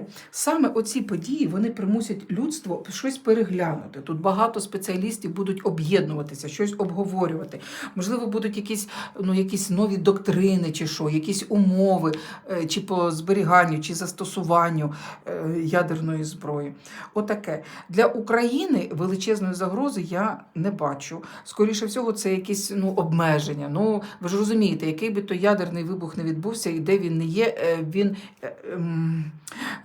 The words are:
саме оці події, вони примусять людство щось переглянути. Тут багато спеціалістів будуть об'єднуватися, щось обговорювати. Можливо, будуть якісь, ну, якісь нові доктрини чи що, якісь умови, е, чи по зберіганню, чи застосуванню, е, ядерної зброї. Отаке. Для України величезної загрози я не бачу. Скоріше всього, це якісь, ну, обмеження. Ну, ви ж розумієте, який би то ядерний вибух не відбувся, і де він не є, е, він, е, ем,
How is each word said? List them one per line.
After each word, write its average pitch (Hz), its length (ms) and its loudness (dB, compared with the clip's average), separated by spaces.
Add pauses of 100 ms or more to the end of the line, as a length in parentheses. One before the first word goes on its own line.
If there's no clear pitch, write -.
(320)
саме 302 380 2
оці 220 320 0
події, 208 460 -2
вони 202 220 0
примусять 214 640 0
людство 202 580 -4
щось 262 280 -4
переглянути. 180 840 2
Тут 160 200 -6
багато 208 380 4
спеціалістів 190 720 -4
будуть 190 300 -2
об'єднуватися, 151 840 0
щось 208 300 -2
обговорювати. 180 800 -2 (360)
Можливо, 226 320 -2
будуть 208 300 -2
якісь, 208 320 -6 (300)
ну, 190 140 2
якісь 190 360 2
нові 196 280 2
доктрини 185 760 4
чи 156 160 -2
що, 151 220 -2
якісь 156 400 0
умови, 185 600 6 (400)
е, 170 140 -2
чи 160 160 -2
по 180 300 2
зберіганню, 170 680 4
чи 160 160 -4
застосуванню, 170 1000 0 (320)
е, 165 380 -4
ядерної 160 600 0
зброї. 147 500 -8 (400)
Отаке. 208 500 -4 (260)
Для 196 160 6
України 240 840 2
величезної 190 600 0
загрози 196 480 -2
я 185 380 -2 (160)
не 180 160 0
бачу. 151 520 -4 (200)
Скоріше 220 420 2
всього, 226 280 -2
це 202 180 -2
якісь, 196 440 -2
ну, 190 180 2
обмеження. 156 800 2
Ну, 202 320 2 (180)
ви 175 80 -4
ж 190 80 0
розумієте, 202 500 2
який 156 220 -2
би 202 120 -2
то 196 120 -4
ядерний 180 500 2
вибух 170 340 -6
не 165 60 -4
відбувся, 170 460 -4
і 165 100 -2
де 180 180 4
він 170 200 0
не 165 80 0
є, 185 200 2
е, 165 320 0 (160)
він, 196 220 2 (280)
е, - 120 -8 (180)
ем, 165 580 -2 (540)